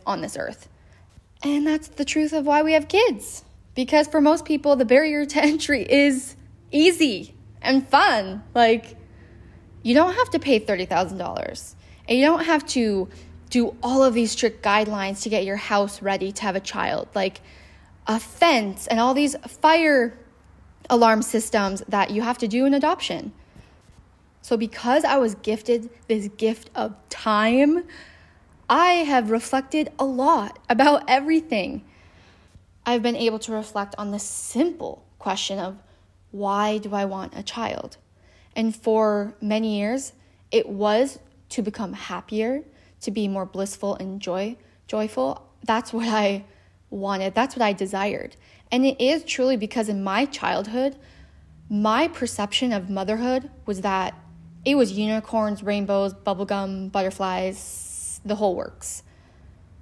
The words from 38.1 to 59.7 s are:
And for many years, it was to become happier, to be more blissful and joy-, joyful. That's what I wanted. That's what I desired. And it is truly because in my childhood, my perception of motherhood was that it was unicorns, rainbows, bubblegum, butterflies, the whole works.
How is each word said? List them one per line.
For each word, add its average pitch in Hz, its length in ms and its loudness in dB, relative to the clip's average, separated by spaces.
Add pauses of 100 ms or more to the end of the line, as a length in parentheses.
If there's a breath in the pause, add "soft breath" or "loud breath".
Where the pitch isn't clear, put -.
And 226 200 -2
for 214 640 0
many 214 380 -2
years, 233 360 -4 (380 soft breath)
it 226 160 2
was 208 520 0 (300)
to - 120 -4
become 202 320 -6
happier, 220 720 -4 (380 soft breath)
to 220 100 -6
be 208 160 -2
more 190 180 -4
blissful 196 500 -6
and 190 240 -10
joy-, 196 380 -6 (300 soft breath)
joyful. 220 600 -4 (160)
That's 233 300 -2
what 233 140 -4
I 202 380 0 (440 soft breath)
wanted. 196 460 -6
That's 262 200 0
what 247 80 0
I 208 100 2
desired. 190 640 -6 (360 soft breath)
And 254 140 2
it 269 160 0
is 302 220 2
truly 262 340 0
because 214 320 -4
in 196 140 -4
my 196 220 0
childhood, 233 720 -4 (760 soft breath)
my 214 380 2
perception 240 640 -4
of 190 180 -4
motherhood 226 600 -2 (160)
was 196 160 -6
that 190 340 -2 (500)
it 277 100 4
was 240 160 4
unicorns, 214 720 -2
rainbows, 196 500 0
bubblegum, 196 800 -6
butterflies, 190 1300 -6
the 208 100 -4
whole 202 200 0
works. - 480 -10 (800 soft breath)